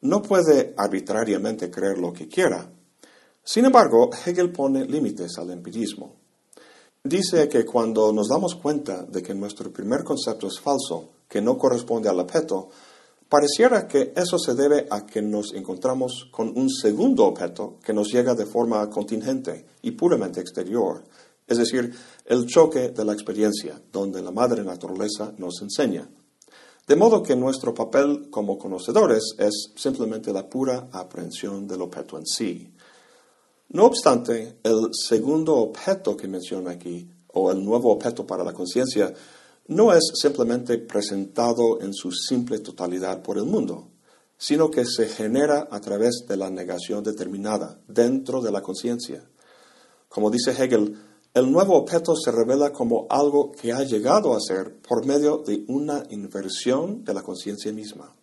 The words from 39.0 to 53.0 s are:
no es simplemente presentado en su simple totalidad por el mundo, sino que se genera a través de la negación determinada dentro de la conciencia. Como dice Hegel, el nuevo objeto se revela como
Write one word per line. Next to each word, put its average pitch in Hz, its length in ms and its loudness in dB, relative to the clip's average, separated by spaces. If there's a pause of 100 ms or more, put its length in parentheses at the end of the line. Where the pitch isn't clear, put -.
no 208 260 6
es 165 220 6
simplemente 120 640 0
presentado 113 1040 0
en 98 120 -8
su - 200 -8
simple 120 480 -2
totalidad 92 600 -6
por 101 180 -6
el 107 80 -2
mundo, 151 420 -4 (500)
sino 156 320 2
que 127 140 0
se 117 240 -2
genera 139 600 0
a 101 120 -10
través 110 480 -2
de 101 80 -2
la 95 140 -4
negación 92 520 -6
determinada 101 840 -6
dentro 127 520 0
de 113 120 -2
la 98 100 -4
conciencia. - 640 -8 (800)
Como 107 220 0
dice 123 220 0
Hegel, 123 440 2 (400)
el 131 160 6
nuevo 185 240 6
objeto 165 400 2
se - 140 -2
revela 127 420 2
como 117 380 -2